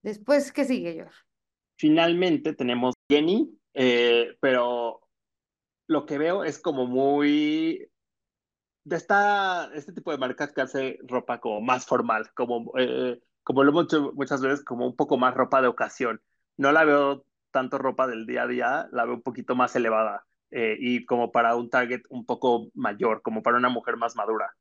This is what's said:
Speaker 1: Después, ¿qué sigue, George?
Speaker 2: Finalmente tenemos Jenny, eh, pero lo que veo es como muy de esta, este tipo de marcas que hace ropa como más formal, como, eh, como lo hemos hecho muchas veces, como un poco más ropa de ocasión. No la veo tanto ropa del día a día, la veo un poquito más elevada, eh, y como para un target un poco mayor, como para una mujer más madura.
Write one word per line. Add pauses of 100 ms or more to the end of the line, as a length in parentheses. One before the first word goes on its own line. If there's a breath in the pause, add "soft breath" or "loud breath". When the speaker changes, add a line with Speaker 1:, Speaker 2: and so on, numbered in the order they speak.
Speaker 1:
Después,
¿qué
sigue,
George? (600)
Speaker 2:
Finalmente
tenemos (140)
Jenny, (160)
eh,
pero (880)
lo
que
veo
es
como
muy (920)
de
esta,
este
tipo
de
marcas
que
hace
ropa
como
más
formal,
como,
eh, (220)
como
lo
hemos
hecho
muchas
veces,
como
un
poco
más
ropa
de
ocasión. (360)
No
la
veo (260)
tanto
ropa
del
día
a
día,
la
veo
un
poquito
más
elevada, (260)
eh,
y
como
para
un
target
un
poco
mayor,
como
para
una
mujer
más
madura.